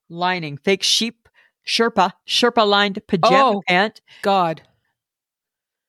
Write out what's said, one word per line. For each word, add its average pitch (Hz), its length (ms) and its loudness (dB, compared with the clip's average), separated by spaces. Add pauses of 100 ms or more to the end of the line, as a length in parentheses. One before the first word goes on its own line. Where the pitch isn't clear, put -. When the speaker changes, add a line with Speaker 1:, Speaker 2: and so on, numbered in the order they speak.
Speaker 1:
lining? 170 500 -6
Fake 196 260 -2
sheep, - 440 -4 (380)
Sherpa, 226 460 0 (160)
Sherpa 233 420 0
lined 202 380 0
pajama 233 500 2
Speaker 2:
Oh, 180 100 -10
Speaker 1:
pant. 185 340 -2 (200)
Speaker 2:
God. 180 400 -2 (1300)